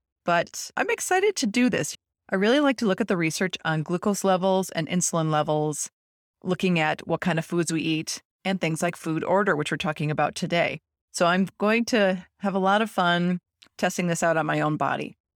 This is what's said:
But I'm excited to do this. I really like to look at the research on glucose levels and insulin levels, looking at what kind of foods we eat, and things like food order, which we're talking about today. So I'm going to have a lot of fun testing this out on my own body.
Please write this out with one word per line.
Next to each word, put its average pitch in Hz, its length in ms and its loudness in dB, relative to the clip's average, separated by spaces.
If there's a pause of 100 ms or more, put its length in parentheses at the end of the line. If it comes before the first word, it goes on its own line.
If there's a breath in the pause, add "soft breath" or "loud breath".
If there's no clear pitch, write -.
(240)
But - 520 -2
I'm 392 140 -2
excited 392 460 0
to - 100 -2
do 240 240 2
this. - 240 -2 (360)
I - 40 -2
really 214 260 4
like 277 160 2
to 233 100 -2
look 190 140 2
at 220 80 -2
the 196 80 0
research 170 480 -2
on 156 180 0
glucose 180 400 -2
levels 190 500 2
and 160 140 -4
insulin 165 440 0
levels, 151 580 0 (560)
looking 180 340 0
at 156 300 0
what 165 140 -2
kind 165 160 0
of 160 80 -2
foods 175 260 -2
we 160 80 0
eat, 156 400 -4 (240)
and 190 160 -2
things 160 220 -2
like 175 140 0
food 160 280 -4
order, 190 320 2
which 147 140 -4
we're 156 80 -2
talking 156 320 -2
about 147 240 0
today. 156 480 -2 (280)
So - 140 0
I'm 180 320 2
going 220 300 2
to 190 400 2 (140)
have 190 140 -2
a 196 40 0
lot 196 240 4
of 214 80 -4
fun 175 480 2 (400)
testing 180 300 0
this 170 140 -2
out 165 140 4
on 160 80 2
my 151 160 0
own 151 160 0
body. 139 400 -4 (200)